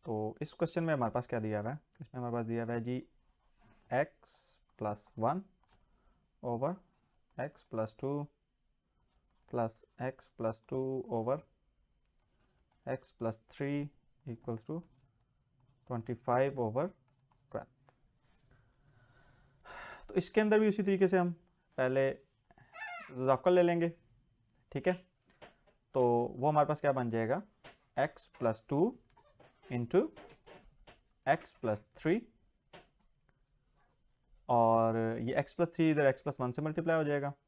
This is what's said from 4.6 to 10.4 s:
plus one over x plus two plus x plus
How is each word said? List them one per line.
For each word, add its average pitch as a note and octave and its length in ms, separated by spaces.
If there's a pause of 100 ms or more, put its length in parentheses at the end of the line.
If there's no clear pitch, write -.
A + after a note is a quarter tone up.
plus G#2 220 (180)
one C#3+ 220 (1000)
over B2 280 (680)
x C3+ 360
plus A2 280
two C3+ 120 (1400)
plus A#2 260 (280)
x - 360
plus A2 220 (100)